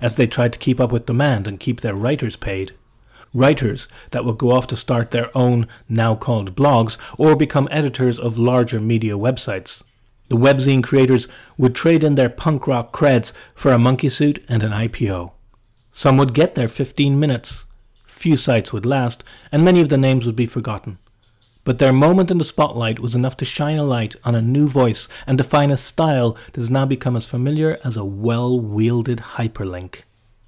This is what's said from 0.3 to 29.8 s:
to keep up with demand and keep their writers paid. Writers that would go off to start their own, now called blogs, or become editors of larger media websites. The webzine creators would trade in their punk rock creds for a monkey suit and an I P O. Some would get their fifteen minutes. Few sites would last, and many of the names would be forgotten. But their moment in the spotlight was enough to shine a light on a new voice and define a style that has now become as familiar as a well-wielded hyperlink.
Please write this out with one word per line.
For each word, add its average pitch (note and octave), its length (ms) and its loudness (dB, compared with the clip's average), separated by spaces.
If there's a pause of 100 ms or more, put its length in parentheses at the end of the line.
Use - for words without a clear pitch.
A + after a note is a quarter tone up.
to - 60 -12
keep B2+ 220 0
up A#2+ 120 0
with A#2 140 -4
demand A#2+ 400 0
and G2 140 -10
keep A#2+ 200 -6
their G#2+ 140 -6
writers A#2+ 420 -4
paid. F#2+ 380 -8 (580)
Writers B2+ 560 0 (220)
that - 140 -6
would A#2 140 -4
go B2 120 2
off - 180 2
to - 80 -6
start A#2 340 -2
their A#2+ 260 -4
own, B2 300 2 (220)
now A2+ 260 2
called G#2 420 -4
blogs, B2 420 2 (200)
or D#3 180 6
become C#3 340 0
editors C3 480 -2
of A#2 200 -6
larger A#2+ 420 2
media A2 340 0
websites. G#2 680 -6 (460)
The B2 80 0
webzine C3+ 460 4
creators C3 460 4 (280)
would B2+ 180 4
trade E3 280 2
in D3 140 2
their B2+ 140 2
punk - 360 -2
rock B2 260 -2
creds C3 400 2 (220)
for - 180 2
a A#2+ 60 4
monkey B2+ 300 2
suit D3 400 -2
and A2+ 140 0
an G#2+ 100 -2
I A2 160 -2
P A2+ 220 -4
O. F2 240 -8 (580)
Some C3+ 240 2
would C3+ 180 2
get D#3+ 220 2
their A#2+ 120 0
fifteen C#3 520 -2
minutes. C#3+ 440 -4 (420)
Few - 300 -2
sites A#2 360 0
would G#2+ 140 -4
last, B2+ 360 -2 (300)
and D3+ 120 4
many F3+ 160 6
of D#3 80 4
the C#3 100 2
names C3 280 2
would A2+ 100 -4
be A#2+ 100 0
forgotten. G#2+ 520 -8 (680)
But B2+ 140 -2
their C3 140 4
moment E3+ 380 4
in F3+ 80 2
the D#3+ 60 0
spotlight A#2 540 -2
was A#2+ 160 -4
enough B2+ 240 -2
to - 60 -6
shine D3 320 -4
a D3 80 -2
light A#2+ 400 -2
on A#2+ 100 0
a A#2 60 0
new C3+ 280 2
voice B2+ 400 0 (180)
and C3 100 0
define C#3+ 340 2
a C#3 60 0
style C3 600 0 (100)
that - 100 -16
has A#2+ 140 -4
now C3+ 160 0
become C3 300 -2
as A2+ 100 -6
familiar D3+ 580 -2
as A#2 120 -6
a G#2+ 80 -6
well-wielded A#2 1120 -2
hyperlink. G2 840 -10 (460)